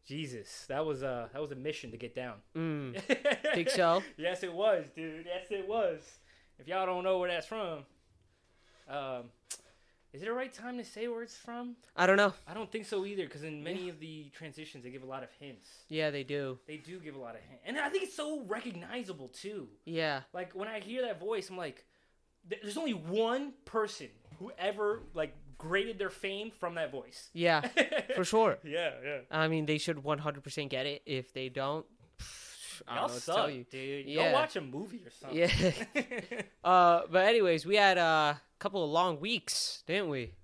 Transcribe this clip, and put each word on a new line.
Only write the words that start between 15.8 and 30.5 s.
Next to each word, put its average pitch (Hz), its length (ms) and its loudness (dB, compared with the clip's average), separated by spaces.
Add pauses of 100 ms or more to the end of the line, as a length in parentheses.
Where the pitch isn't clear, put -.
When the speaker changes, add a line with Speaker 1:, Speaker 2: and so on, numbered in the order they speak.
Speaker 2:
Yeah, 156 220 0
they 143 120 -4
do. 135 460 -4
Speaker 1:
They 151 80 -12
do 160 240 -14
give 151 160 -14
a - 20 -12
lot 117 160 -12
of 110 80 -14
hints. - 240 -20
And 233 120 -6
I 285 100 0
think 381 160 0
it's 381 100 -10
so 302 280 -6
recognizable, 190 840 -8
too. 190 400 -10 (160)
Speaker 2:
Yeah. 156 380 -2 (100)
Speaker 1:
Like, 180 220 -8
when 202 140 -6
I 220 100 -6
hear 226 240 -6
that 214 160 -4
voice, 196 320 -4
I'm 185 60 -10
like, 165 280 -8 (640)
th-, 202 140 -6
there's 208 140 -6
only 302 180 -2
one 226 600 0 (100)
person - 440 -4 (300)
who 180 180 -10
ever, 208 460 0 (120)
like, 156 200 -2 (240)
graded 196 400 0
their 190 120 -2
fame 202 420 -6
from 170 240 -4
that 156 160 -2
voice. 127 400 -10
Speaker 2:
Yeah, 165 300 4
Speaker 1:
<laughs> 262 520 2
Speaker 2:
for 185 100 2
sure. 214 380 6
Speaker 1:
Yeah, 160 300 -2 (120)
yeah. 143 140 -4 (140)
Speaker 2:
I 156 160 4
mean, 160 180 2
they 151 120 2
should 147 260 -2
one 147 140 2
hundred 147 260 -4
percent 139 260 -6